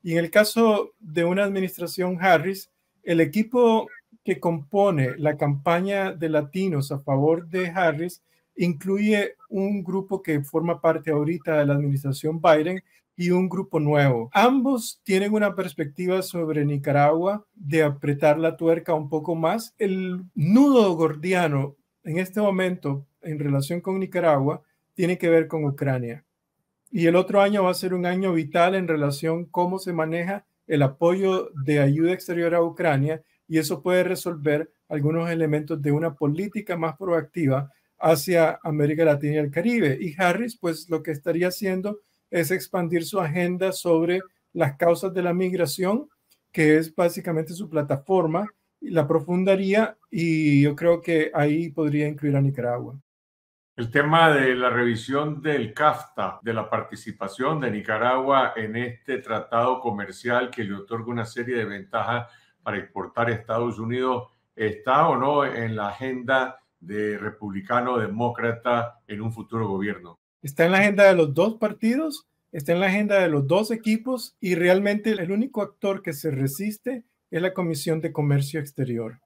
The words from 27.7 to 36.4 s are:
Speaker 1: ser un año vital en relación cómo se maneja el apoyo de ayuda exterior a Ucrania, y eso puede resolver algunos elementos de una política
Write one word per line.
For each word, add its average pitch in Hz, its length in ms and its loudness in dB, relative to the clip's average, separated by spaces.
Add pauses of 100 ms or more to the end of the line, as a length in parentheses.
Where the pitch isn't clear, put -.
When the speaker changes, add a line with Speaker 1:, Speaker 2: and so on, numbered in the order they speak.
Speaker 1:
ser 185 180 -4
un 180 140 -2
año 185 260 0
vital 170 400 2
en 185 140 -2
relación 160 580 -2
cómo 180 320 -2
se 180 160 -6
maneja 170 540 -4 (180)
el 151 160 2
apoyo 180 680 0 (120)
de 147 160 2
ayuda 151 320 2
exterior 170 440 -2
a 170 80 4
Ucrania, 156 580 0 (260)
y 160 120 2
eso 156 240 -4
puede 180 200 4
resolver 160 680 -2 (180)
algunos 156 400 -2
elementos 156 500 -2
de 143 120 0
una 151 240 0
política 180 600 -2